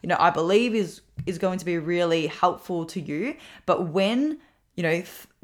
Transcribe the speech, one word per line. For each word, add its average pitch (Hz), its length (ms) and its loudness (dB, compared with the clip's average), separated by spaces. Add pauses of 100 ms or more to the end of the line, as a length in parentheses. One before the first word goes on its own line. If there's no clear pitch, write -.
you 170 60 -8
know, 175 100 2
I 170 120 6
believe 208 440 2
is, 196 280 -2 (240)
is 180 100 -4
going 185 220 -2
to 180 80 -10
be 175 100 0
really 165 500 2
helpful 175 600 0
to 175 160 -8
you. 160 340 -6 (300)
But 180 240 0
when, 240 480 0 (380)
you 180 60 -4
know, 165 100 2
th-, - 340 -6 (180)